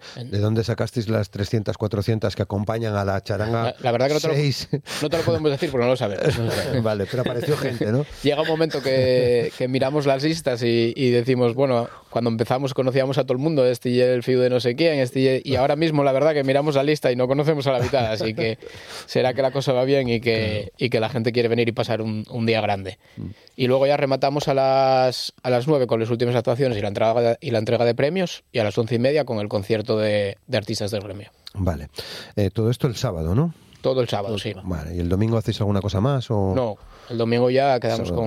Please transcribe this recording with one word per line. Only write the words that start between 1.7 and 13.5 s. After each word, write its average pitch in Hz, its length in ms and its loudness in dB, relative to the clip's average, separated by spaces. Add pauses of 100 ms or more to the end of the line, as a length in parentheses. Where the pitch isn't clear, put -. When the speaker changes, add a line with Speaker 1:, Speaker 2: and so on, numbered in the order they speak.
Speaker 2:
cuatrocientas 104 600 -2
que - 60 0
acompañan 107 520 -2
a 101 80 0
la 98 180 0
charanga 113 440 -2
Speaker 1:
La, 123 160 -4
la 120 100 0
verdad 120 160 2
que 147 60 2
no 151 80 2
te 160 80 -2
lo, 156 40 0
Speaker 2:
seis? 143 360 -2 (320)
Speaker 1:
no 151 80 -2
te 165 80 -2
lo 165 60 0
podemos 156 280 0
decir 143 200 -2
porque 123 140 0
no 123 60 4
lo 127 60 2
sabemos. 113 360 0 (220)
Speaker 2:
<laughs> 113 280 -2
Vale, 104 280 0
pero 123 120 -2
apareció 120 340 -2
gente, 117 340 -2
¿no? 139 140 0 (180)
Speaker 1:
Llega 143 200 2
un 160 40 -4
momento 160 340 0
que, 127 760 2
que 127 100 -2
miramos 135 380 0
las 135 180 2
listas 151 400 -2
y, 117 320 2
y 131 140 2
decimos, 120 440 2
bueno, 123 360 0 (220)
cuando 117 180 0
empezamos 127 440 -2
conocíamos 131 440 0
a 135 60 2
todo 131 100 -2
el 127 60 -2
mundo, 143 260 2